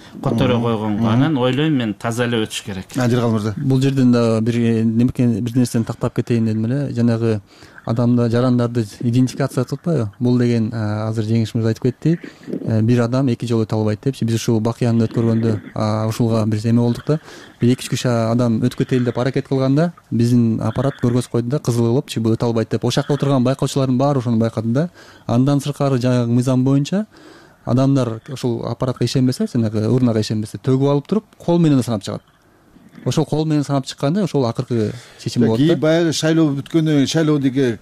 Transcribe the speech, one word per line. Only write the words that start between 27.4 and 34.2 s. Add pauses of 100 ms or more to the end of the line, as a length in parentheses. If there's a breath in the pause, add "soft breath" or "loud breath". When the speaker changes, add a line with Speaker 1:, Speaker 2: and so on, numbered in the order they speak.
Speaker 3:
адамдар (100)
ошол
аппаратка
ишенбесе,
жанагы
урнага
ишенбесе,
төгүп
алып
туруп, (140)
кол
менен
да
санап
чыгат. (840)
Ошол
кол
менен
санап
чыкканда,